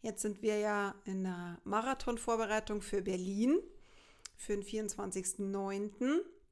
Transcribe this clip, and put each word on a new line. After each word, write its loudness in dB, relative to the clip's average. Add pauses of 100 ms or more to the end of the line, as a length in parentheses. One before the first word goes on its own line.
jetzt -4
sind -2
wir 2
ja 2 (100)
in -2
der -6
Marathonvorbereitung 0
für -2
Berlin, 4 (760)
für -4
den -2
vierundzwanzigsten -4
neunten. 0 (300)